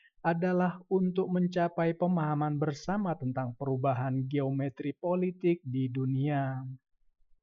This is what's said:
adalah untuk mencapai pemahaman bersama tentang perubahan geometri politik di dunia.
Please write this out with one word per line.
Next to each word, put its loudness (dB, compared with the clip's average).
adalah 2
untuk 2
mencapai 2
pemahaman 2
bersama -2
tentang -4
perubahan 0
geometri -2
politik 0
di -2
dunia. 0